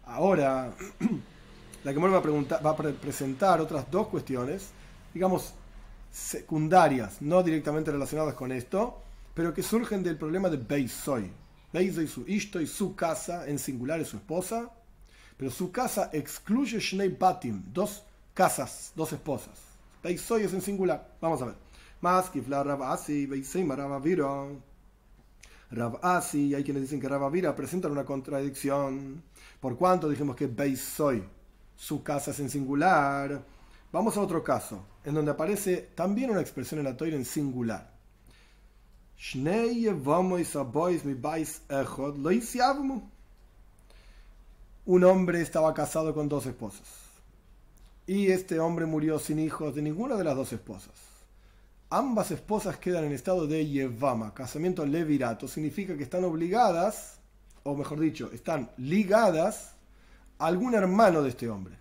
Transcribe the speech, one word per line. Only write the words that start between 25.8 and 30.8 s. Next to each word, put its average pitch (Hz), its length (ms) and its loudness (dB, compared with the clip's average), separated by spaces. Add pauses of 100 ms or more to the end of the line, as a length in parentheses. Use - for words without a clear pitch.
Asi, 147 520 2
hay 139 100 0
quienes 139 180 -2
dicen 139 180 -4
que 131 80 -4
Rav 139 160 0
Avira 151 300 2
presentan 156 380 -4
una 139 120 -2
contradicción. 139 1160 -4 (380)
¿Por 123 160 -4
cuánto 180 320 4
dijimos 139 280 -2
que 143 100 -2
Beisoy, 131 760 0 (540)